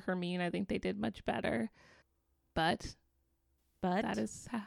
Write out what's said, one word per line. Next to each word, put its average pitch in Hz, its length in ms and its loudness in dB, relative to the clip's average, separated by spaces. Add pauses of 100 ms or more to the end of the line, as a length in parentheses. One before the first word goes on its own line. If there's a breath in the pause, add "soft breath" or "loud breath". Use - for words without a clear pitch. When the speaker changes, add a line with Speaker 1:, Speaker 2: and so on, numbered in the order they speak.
Speaker 1:
Hermine. 180 360 0
I 175 80 2
think 180 180 -2
they - 120 0
did 190 200 -2
much 214 260 -2
better, 226 440 0 (880 soft breath)
but 165 400 2 (880)
Speaker 2:
But 185 220 4
Speaker 1:
that 202 140 0
is - 360 -4
h-, 226 140 -2